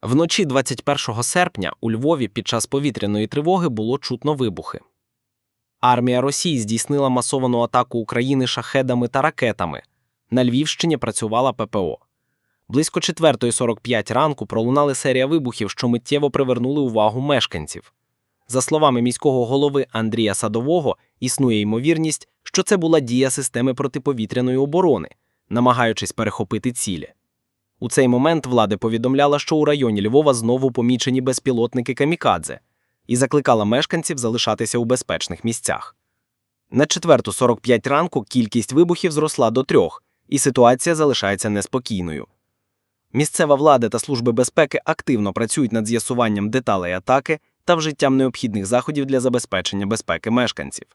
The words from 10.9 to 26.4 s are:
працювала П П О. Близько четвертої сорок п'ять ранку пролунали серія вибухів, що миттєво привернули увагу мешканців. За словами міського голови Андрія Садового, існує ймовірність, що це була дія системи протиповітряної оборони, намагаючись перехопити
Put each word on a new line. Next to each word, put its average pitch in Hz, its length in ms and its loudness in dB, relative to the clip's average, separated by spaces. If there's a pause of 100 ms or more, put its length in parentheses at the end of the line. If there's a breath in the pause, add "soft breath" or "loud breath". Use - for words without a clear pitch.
працювала 117 560 -2
П 110 140 -6
П 107 120 -4
О. 85 200 -2 (720)
Близько 156 320 0
четвертої 143 520 2
сорок 117 280 -2
п'ять 117 300 -2
ранку 135 360 0
пролунали 135 480 0
серія 127 320 0
вибухів, 127 440 -2
що - 180 -4
миттєво 143 420 0
привернули 127 500 0
увагу 110 400 0
мешканців. 123 720 -4 (560)
За 127 120 -2
словами 143 420 2
міського 123 440 0
голови 139 460 0
Андрія 110 420 0
Садового, 120 640 -2 (240)
існує 123 400 0
ймовірність, 147 680 -2 (140)
що - 200 -2
це 202 140 2
була 160 240 4
дія 127 300 2
системи 127 440 -2
протиповітряної 127 840 -2
оборони, 143 520 2 (400)
намагаючись 120 640 2
перехопити 110 600 -4